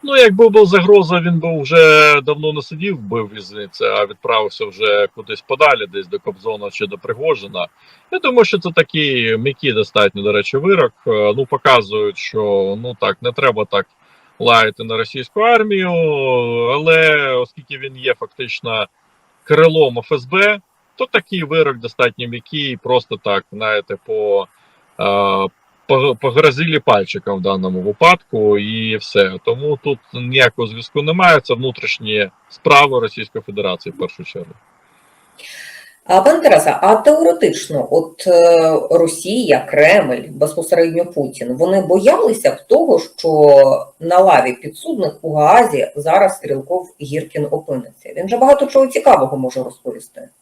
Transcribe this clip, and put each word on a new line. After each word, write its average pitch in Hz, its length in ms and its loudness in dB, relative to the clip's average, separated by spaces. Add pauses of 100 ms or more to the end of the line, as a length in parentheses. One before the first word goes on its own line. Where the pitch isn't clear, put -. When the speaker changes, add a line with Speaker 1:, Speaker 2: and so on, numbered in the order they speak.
Speaker 1:
Ну, 277 100 -2
якби 226 320 6
був 208 160 6
загроза, 180 540 4
він 170 200 -2
би 160 220 -4
вже 151 600 6
давно 151 320 -4
не 147 80 -8
сидів 165 380 -8
би 113 220 -8
в 104 120 -10
в'язниці, 104 520 -10
а 104 200 0
відправився 110 600 -4
вже 101 500 -2
кудись 107 260 -14
подалі, 135 520 0
десь 98 140 -10
до 98 120 -8
Кобзона 101 520 -10
чи 104 160 -8
до 95 100 -14
Пригожина. 139 720 -6 (440)
Я 370 80 -4
думаю, 247 260 2
що 202 140 -4
це 175 160 -6
такий 135 600 -2
м'який 131 340 -4
достатньо, 104 500 0
до 104 100 -2
речі, 101 260 -2
вирок. 101 340 0 (160)
Е, 104 300 0
ну, 135 80 -2
показують, 107 720 0
що, 101 640 -4
ну, 123 200 -10
так, 101 200 -4
не 123 100 -4
треба 208 340 -2
так 196 200 -4 (540)
лаяти 113 440 0
на 113 140 -6
російську 127 440 -6
армію, 214 500 0 (840)
але 156 580 2
оскільки 127 460 -6
він 131 200 -14
є 127 160 -4
фактично 113 760 -8 (560)
крилом 156 560 2
Ф - 120 -8
С 131 140 -4
Б, 202 340 0 (360)
то 254 100 -4
такий 196 380 -4
вирок 143 340 -2
достатньо 120 500 -4
м'який, 127 560 -10
просто 123 400 -2
так, 98 280 -4
знаєте, 107 540 -6
по, 104 420 -2 (520)
е, 98 480 -2 (400)
по-, 135 280 0
погрозили 147 640 0
пальчиком 101 600 -2
в - 20 -10
даному 92 400 -4
випадку 107 760 0
і 110 400 -6
все. 98 360 -2 (120)
Тому 135 380 -4
тут 143 160 -6 (140)
ніякого 123 540 -2
зв'язку 113 340 -10
немає, 165 380 2
це - 140 -6
внутрішні 110 760 -6 (200)
справи 139 500 2
Російської 110 460 -8
Федерації 98 480 -8
в 90 60 -20
першу 90 240 -10
чергу. 85 300 -16 (1500)
Speaker 2:
А, 190 140 4
пане 302 180 4
Тарасе, 160 420 2
а 202 140 4
теоретично, 220 960 0
от, 165 360 -2
е, 170 520 4 (120)
Росія, 170 680 0
Кремль, 151 720 2
безпосередньо 165 760 -2
Путін, 135 480 -8
вони 185 280 0
боялися 208 680 2
б - 160 -14
того, 285 320 2
що - 300 -8 (720)
на 170 200 0
лаві 135 340 4
підсудних 196 680 -8
у 160 140 -8
Гаазі 151 600 2
зараз 180 420 0
Стрілков 151 500 -6 (140)
Гіркін 147 500 -8
опиниться? - 680 -10
Він 185 120 -8
же 240 80 -2
багато 277 280 4
чого 269 220 2
цікавого 147 500 0
може 127 260 -6
розповісти. 120 580 -16 (200)